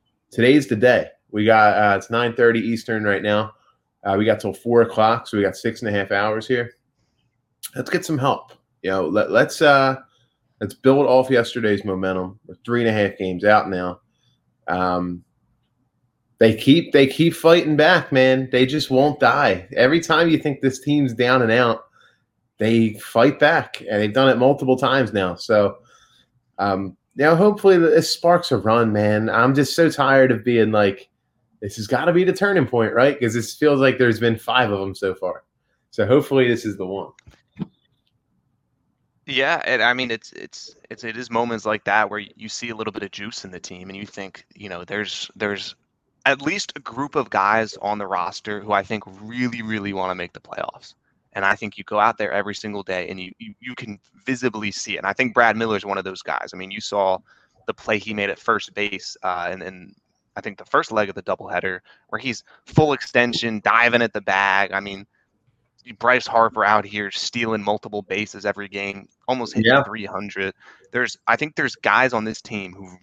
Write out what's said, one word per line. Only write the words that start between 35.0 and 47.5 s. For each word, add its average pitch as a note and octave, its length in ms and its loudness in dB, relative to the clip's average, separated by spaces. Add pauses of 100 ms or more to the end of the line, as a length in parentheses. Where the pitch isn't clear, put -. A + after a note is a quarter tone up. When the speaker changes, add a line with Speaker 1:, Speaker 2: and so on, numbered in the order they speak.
Speaker 1:
far. - 300 -8 (480)
So G#2 140 -2
hopefully C3+ 420 4
this A2+ 180 0
is G2+ 120 -8
the G2 80 -8
one. F#2 260 -8 (2250)
Speaker 2:
Yeah, C#3 400 -2
and A2+ 180 0
I A#2+ 100 4
mean, B2+ 160 -4
it's, A2+ 240 -10
it's, - 420 -18 (140)
it's, A2+ 140 -18
it A2+ 140 -10
is A#2+ 120 -12
moments A#2 360 -4
like G#2+ 180 -4
that G#2 260 0
where G#2 140 -10 (120)
you G#2+ 120 -18
see A#2+ 220 -12
a A2+ 60 -12
little G#2+ 180 -8
bit G#2 100 -10
of G2 80 -12
juice G#2 320 -14
in F#2+ 80 -16
the F2+ 80 -14
team, F2+ 300 -18
and G2 80 -16
you G#2 80 -14
think, - 400 -16 (100)
you G2 140 -16
know, F2+ 160 -12
there's, G2+ 500 -8
there's G2+ 400 -6 (500)
at C3+ 160 0
least F3 340 -6
a D3 40 -16
group C3+ 360 -8
of A#2+ 140 -4
guys G#2+ 520 0